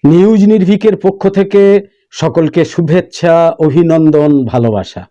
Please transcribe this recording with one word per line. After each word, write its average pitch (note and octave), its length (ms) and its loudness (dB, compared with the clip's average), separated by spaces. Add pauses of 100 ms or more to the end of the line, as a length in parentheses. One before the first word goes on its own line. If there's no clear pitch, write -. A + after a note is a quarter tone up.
নিউজ F#3+ 400 2
নির্ভীকের G#3 520 0
পক্ষ G3 320 -4
থেকে G3 340 0 (480)
সকলকে D#3+ 540 -2
শুভেচ্ছা, E3+ 720 -2 (240)
অভিনন্দন, D#3 760 2 (120)
ভালোবাসা। A2+ 680 -4